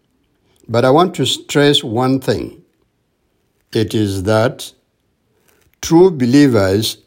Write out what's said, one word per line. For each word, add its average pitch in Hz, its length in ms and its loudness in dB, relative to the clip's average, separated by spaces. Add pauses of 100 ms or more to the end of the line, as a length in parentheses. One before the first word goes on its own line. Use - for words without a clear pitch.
(680)
but 117 160 0
I 131 60 4
want 180 240 2
to 139 100 -2
stress 143 580 -2
one 127 380 -4
thing. 76 420 -8 (1120)
It 110 200 -4
is 98 300 -4
that 110 480 -2 (1080)
true 180 300 4
believers 120 960 2